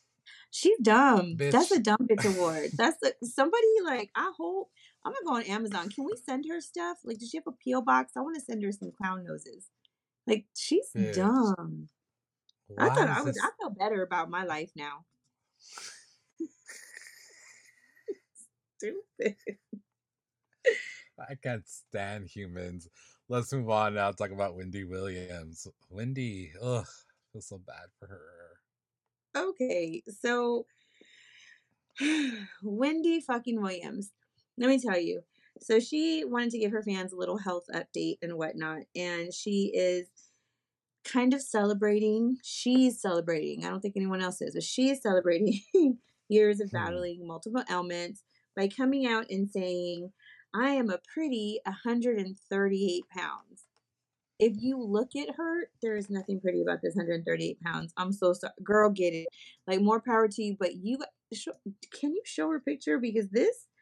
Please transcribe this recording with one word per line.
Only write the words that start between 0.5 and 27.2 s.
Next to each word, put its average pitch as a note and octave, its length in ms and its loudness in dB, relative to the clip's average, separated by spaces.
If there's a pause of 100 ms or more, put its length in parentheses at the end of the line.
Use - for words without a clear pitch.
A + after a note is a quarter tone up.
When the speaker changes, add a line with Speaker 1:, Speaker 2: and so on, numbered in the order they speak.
Speaker 1:
She's G#4+ 300 4
dumb. G#3+ 560 6
That's C#3+ 340 4
a F4+ 100 6
Speaker 2:
Bitch. - 20 0
Speaker 1:
dumb G#3+ 160 4 (120)
bitch G3+ 140 4 (100)
award. D#3+ 380 0
Speaker 2:
<laughs> D3+ 60 -4
Speaker 1:
That's C#4 220 4
the, C4 140 2 (120)
somebody, E4+ 400 4 (180)
like, B3 300 -2
I E4 240 -2
hope, F4+ 320 -4 (340)
I'm - 80 -6
gonna C5 140 -8
go D4 100 0
on A3+ 60 -2
Amazon. G3+ 480 -4
Can C4+ 140 -8
we F#4+ 120 -4
send C#4 340 -6
her E4+ 100 -6
stuff? E4+ 440 -8
Like, A#3 140 -8
does A#3 100 -12
she D#4 80 -10
have D#4+ 100 -8
a E4 60 -8
P B3+ 220 -4
O B3+ 80 0
box? B3+ 340 2
I B3+ 60 -4
wanna D#4 180 -6
send A3+ 220 -8
her G3+ 100 -2
some F#3+ 180 -10
clown F#3 340 -6
noses. D#3+ 440 -14 (580)
Like, A3 200 0 (100)
she's - 400 0
Speaker 2:
Bitch. G3+ 180 0
Speaker 1:
dumb. F#3 760 2 (880)
I - 100 8
Speaker 2:
Why - 60 6
Speaker 1:
thought G4+ 160 6
Speaker 2:
is - 60 2
Speaker 1:
I B3 60 0
was, - 120 0
Speaker 2:
this - 100 0
Speaker 1:
I A4+ 60 2 (100)
feel F4+ 100 -4
better G3+ 320 0
about F3 280 -2
my F3+ 140 -2
life D#3 300 -6
now. D3 300 -10 (1400)
<laughs> E4 60 -6 (2250)
Stupid. G#3+ 580 -6 (1800)
Speaker 2:
I C3 240 -12
can't A#2 260 -8
stand G2+ 600 -10
humans. F2+ 600 -12 (400)
Let's A#2+ 240 -2
move B2 180 -4
on G#2+ 240 2
now. G2+ 180 0
Talk G2 180 -4
about G2 260 -4
Wendy F#2 280 -8
Williams. F2+ 840 -10 (220)
Wendy, G#2+ 720 -6
ugh, A#2+ 260 -2
I - 460 -20